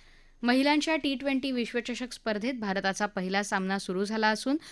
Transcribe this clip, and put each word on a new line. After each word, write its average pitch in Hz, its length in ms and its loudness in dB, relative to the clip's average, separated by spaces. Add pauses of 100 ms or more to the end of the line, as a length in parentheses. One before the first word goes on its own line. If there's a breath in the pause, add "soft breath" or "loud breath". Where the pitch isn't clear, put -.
(420 soft breath)
महिलांच्या 285 540 4
टी 285 180 0
ट्वेंटी 269 360 0
विश्वचषक 240 600 -4
स्पर्धेत 220 420 -2
भारताचा 196 520 -2
पहिला 196 360 -2
सामना 196 360 0
सुरू 190 260 -2
झाला 214 240 2
असून 220 280 2 (160 loud breath)